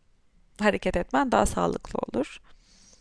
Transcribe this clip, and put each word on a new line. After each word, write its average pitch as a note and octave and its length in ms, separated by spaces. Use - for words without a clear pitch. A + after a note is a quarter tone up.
hareket F#3+ 380
etmen C4 340
daha G#3+ 140
sağlıklı - 600
olur. - 340